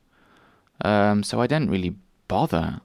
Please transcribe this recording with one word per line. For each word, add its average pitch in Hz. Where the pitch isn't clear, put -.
Um, 104
so 110
I 123
don't 143
really 92
bother. 90